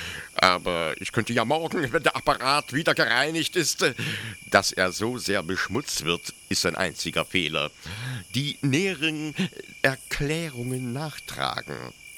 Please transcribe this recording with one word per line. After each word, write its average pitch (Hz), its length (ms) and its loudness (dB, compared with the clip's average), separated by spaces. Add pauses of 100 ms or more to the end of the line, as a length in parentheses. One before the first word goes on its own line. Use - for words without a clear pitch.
(360)
Aber 87 640 4
ich - 100 -6
könnte 117 220 0
ja 117 120 4
morgen, 151 480 0
wenn 156 120 2
der 160 100 4
Apparat 135 580 0
wieder 147 220 2
gereinigt 143 640 2
ist, 170 260 2
äh, 147 120 4 (540)
dass 98 220 6
er 92 220 2
so 117 260 -2
sehr 101 240 0
beschmutzt 92 640 -2
wird, 85 280 0 (160)
ist - 140 0
sein 85 140 2
einziger 82 480 -2
Fehler. 78 480 0 (640)
Die 143 260 -4
näheren 156 720 0 (480)
Erklärungen 131 1120 -2
nachtragen. 67 1000 -6 (260)